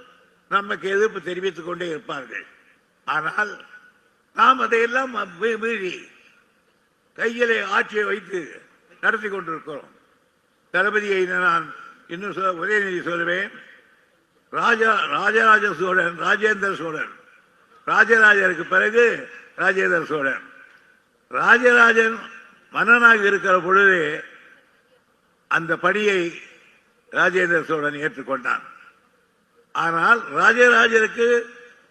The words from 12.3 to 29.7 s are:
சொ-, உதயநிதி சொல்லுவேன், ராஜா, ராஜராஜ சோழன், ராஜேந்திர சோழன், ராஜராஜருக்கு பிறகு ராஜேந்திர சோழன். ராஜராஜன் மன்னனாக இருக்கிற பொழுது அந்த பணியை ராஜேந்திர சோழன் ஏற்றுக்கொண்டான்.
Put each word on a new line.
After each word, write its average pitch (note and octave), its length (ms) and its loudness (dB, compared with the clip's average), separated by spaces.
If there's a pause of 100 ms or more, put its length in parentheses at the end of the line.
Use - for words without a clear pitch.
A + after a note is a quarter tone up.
சொ-, F#3 240 -4
உதயநிதி F#3+ 480 -2
சொல்லுவேன், E3+ 480 -4 (960)
ராஜா, A3 420 0 (120)
ராஜராஜ G#3 680 2
சோழன், F3 460 -2
ராஜேந்திர G3 540 -2
சோழன், D#3 380 -8 (760)
ராஜராஜருக்கு G3 800 4
பிறகு G#3+ 360 2 (520)
ராஜேந்திர F#3 480 0
சோழன். C3+ 380 -4 (840)
ராஜராஜன் A3+ 920 2 (520)
மன்னனாக A3 560 4
இருக்கிற F#3 340 2
பொழுது F3+ 640 2 (1200)
அந்த D#3+ 280 -2
பணியை G3 440 0 (920)
ராஜேந்திர E3+ 520 2
சோழன் D3 300 -4
ஏற்றுக்கொண்டான். C3 720 -6 (1080)